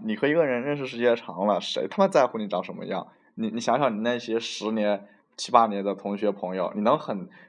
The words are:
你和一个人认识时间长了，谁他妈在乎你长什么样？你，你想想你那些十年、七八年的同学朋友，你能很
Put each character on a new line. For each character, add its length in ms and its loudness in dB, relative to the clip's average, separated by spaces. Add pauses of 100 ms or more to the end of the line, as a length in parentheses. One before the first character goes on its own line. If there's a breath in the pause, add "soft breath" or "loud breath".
你 100 -2
和 140 2
一 60 4
个 100 6
人 180 0
认 140 -2
识 100 -6
时 120 -8
间 180 6
长 300 -4
了， 120 4
谁 300 -4
他 140 2
妈 40 8
在 200 6
乎 100 -6
你 100 -6
长 160 -2
什 140 -12
么 80 -10
样？ 240 -6 (260 soft breath)
你， 140 -4
你 100 -6
想 200 2
想 180 0
你 60 -6
那 160 0
些 200 -2
十 340 -6
年、 360 0 (300 loud breath)
七 120 -10
八 160 8
年 160 -4
的 120 -2
同 240 -6
学 120 0
朋 240 -6
友， 200 -2
你 80 -4
能 160 4
很 320 -8 (180 loud breath)